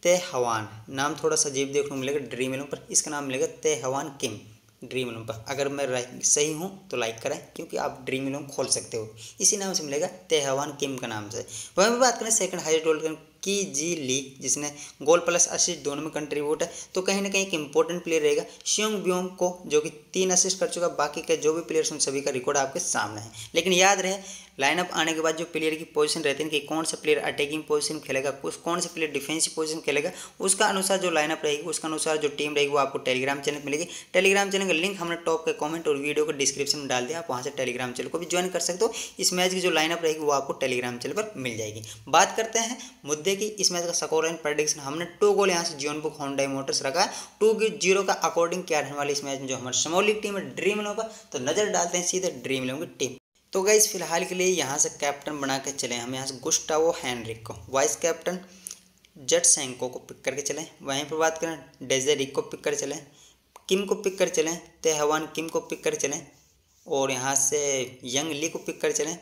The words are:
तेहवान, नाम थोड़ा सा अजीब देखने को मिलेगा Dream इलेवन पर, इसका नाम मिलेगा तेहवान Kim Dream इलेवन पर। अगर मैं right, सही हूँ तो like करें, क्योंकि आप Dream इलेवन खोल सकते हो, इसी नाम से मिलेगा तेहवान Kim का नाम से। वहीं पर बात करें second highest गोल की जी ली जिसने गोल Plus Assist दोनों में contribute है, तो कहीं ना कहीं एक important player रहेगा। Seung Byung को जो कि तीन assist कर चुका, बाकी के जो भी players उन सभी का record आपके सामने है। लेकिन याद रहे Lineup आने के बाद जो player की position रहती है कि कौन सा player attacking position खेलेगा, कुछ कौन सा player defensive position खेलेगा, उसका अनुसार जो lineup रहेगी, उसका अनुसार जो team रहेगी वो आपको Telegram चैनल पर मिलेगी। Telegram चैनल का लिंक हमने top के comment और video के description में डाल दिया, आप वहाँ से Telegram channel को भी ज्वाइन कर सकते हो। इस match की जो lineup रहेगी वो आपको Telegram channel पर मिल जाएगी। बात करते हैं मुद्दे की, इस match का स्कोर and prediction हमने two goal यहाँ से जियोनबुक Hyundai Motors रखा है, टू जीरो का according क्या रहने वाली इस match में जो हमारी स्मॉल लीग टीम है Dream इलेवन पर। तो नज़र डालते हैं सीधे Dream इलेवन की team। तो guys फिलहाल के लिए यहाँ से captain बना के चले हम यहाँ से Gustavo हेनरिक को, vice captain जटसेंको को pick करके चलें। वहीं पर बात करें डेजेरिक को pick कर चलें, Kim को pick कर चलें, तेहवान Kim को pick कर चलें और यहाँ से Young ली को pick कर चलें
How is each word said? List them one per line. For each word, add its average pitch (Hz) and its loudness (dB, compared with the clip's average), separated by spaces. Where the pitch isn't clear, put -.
तेहवान, 123 2
नाम 143 -2
थोड़ा 156 2
सा 151 2
अजीब 135 0
देखने 139 2
को 139 -6
मिलेगा 135 -2
Dream 131 -2
इलेवन 139 -6
पर, - -10
इसका 160 0
नाम 147 -4
मिलेगा 135 -2
तेहवान 139 -2
Kim 110 -4
Dream 127 -6
इलेवन 113 -10
पर। 110 -10
अगर 139 -2
मैं 139 -2
right, 123 -4
सही 151 4
हूँ 190 -8
तो 127 -4
like 113 -2
करें, 147 -4
क्योंकि 160 -8
आप 135 -4
Dream 131 -2
इलेवन 139 -6
खोल 131 -4
सकते 113 -2
हो, 107 -6
इसी 208 2
नाम 190 -4
से 160 -2
मिलेगा 147 -2
तेहवान 143 0
Kim 135 -2
का 120 -8
नाम 107 -6
से। 107 -8
वहीं 202 6
पर 240 2
बात 240 4
करें 220 -2
second 180 0
highest 160 2
गोल 156 2
की 196 0
जी 160 -2
ली 131 -2
जिसने 147 -2
गोल 160 8
Plus 170 4
Assist 160 -2
दोनों 147 -4
में 156 -4
contribute 147 -2
है, - -6
तो 185 0
कहीं 196 0
ना 196 -2
कहीं 196 2
एक 190 -6
important 160 0
player 160 2
रहेगा। 147 4
Seung 214 0
Byung 180 2
को 180 0
जो 151 4
कि 156 -4
तीन 185 2
assist 190 2
कर 180 2
चुका, 175 0
बाकी 156 -2
के 156 2
जो 147 2
भी 165 -2
players 160 0
उन 151 -8
सभी 139 0
का 143 -2
record 131 0
आपके 135 0
सामने 107 -2
है। 110 -14
लेकिन 175 4
याद 190 6
रहे 190 -6
Lineup 160 2
आने 165 2
के 160 -2
बाद 160 2
जो 165 -4
player 160 0
की 160 -10
position 151 2
रहती 143 0
है 156 -2
कि 151 0
कौन 156 -2
सा 160 -4
player 151 2
attacking 151 -2
position 151 0
खेलेगा, 135 -2
कुछ 160 -6
कौन 170 -2
सा 175 -4
player 160 -2
defensive 156 -2
position 160 -2
खेलेगा, 147 0
उसका 190 2
अनुसार 190 2
जो 185 2
lineup 156 2
रहेगी, 147 0
उसका 160 -4
अनुसार 156 0
जो 147 2
team 147 -2
रहेगी 143 4
वो 147 4
आपको 135 2
Telegram 131 0
चैनल 147 -2
पर 147 -10
मिलेगी। 151 -2
Telegram 190 6
चैनल 196 0
का 180 2
लिंक 185 0
हमने 170 -2
top 165 0
के 156 2
comment 160 -2
और 143 4
video 147 0
के 156 -2
description 139 0
में 143 -8
डाल 123 2
दिया, 160 -4
आप 165 -10
वहाँ 127 -2
से 139 -4
Telegram 123 -2
channel 131 -6
को 165 -2
भी 175 -4
ज्वाइन 180 2
कर 175 -2
सकते 180 2
हो। 233 2
इस 185 2
match 180 4
की 185 0
जो 175 4
lineup 165 2
रहेगी 156 2
वो 147 4
आपको 135 0
Telegram 123 -2
channel 143 -6
पर 214 -4
मिल 123 -4
जाएगी। 110 -8
बात 175 6
करते 220 0
हैं 226 -4
मुद्दे 151 0
की, 208 -4
इस 196 0
match 175 0
का 170 -2
स्कोर 160 2
and 165 -2
prediction 151 0
हमने 147 -4
two 208 8
goal 196 6
यहाँ 170 2
से 156 -4
जियोनबुक 147 -4
Hyundai 139 0
Motors 135 -2
रखा 135 2
है, 240 2
टू 220 6
जीरो 190 4
का 190 2
according 170 2
क्या 156 0
रहने 139 -4
वाली 143 -2
इस 143 -2
match 139 -6
में 135 -8
जो 127 -4
हमारी 123 -4
स्मॉल 180 4
लीग 214 2
टीम 202 -4
है 175 -4
Dream 208 0
इलेवन 208 -4
पर। 220 -6
तो 139 -6
नज़र 180 2
डालते 175 0
हैं 175 0
सीधे 180 0
Dream 131 -2
इलेवन 131 -4
की 165 -8
team। 127 -2
तो 196 2
guys 208 6
फिलहाल 175 0
के 180 -4
लिए 185 2
यहाँ 151 2
से 156 2
captain 143 -4
बना 135 0
के 139 -6
चले 120 -4
हम 120 -6
यहाँ 131 -6
से 135 -8
Gustavo 156 2
हेनरिक 117 -6
को, 113 -10
vice 135 4
captain 170 -2
जटसेंको 135 2
को - -8
pick - -18
करके 135 -4
चलें। 143 -4
वहीं 139 -2
पर 151 -6
बात 160 4
करें 165 -4
डेजेरिक 135 2
को 160 2
pick - -10
कर 147 0
चलें, 143 -4
Kim 196 2
को 214 2
pick 196 -2
कर 175 4
चलें, 165 0
तेहवान 156 2
Kim 160 -4
को 165 -2
pick - -10
कर 151 0
चलें 147 -4
और 135 0
यहाँ 131 0
से 147 2
Young 139 -2
ली 151 -4
को 165 -8
pick - -8
कर 156 0
चलें 151 -2